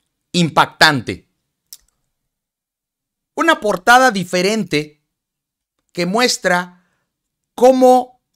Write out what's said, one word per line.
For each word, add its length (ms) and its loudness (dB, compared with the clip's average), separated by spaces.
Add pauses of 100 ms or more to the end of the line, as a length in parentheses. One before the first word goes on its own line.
(320)
impactante. 1000 -2 (2000)
Una 240 -2
portada 500 2
diferente 920 -4 (920)
que 140 -6
muestra 760 -4 (720)
cómo 680 2 (120)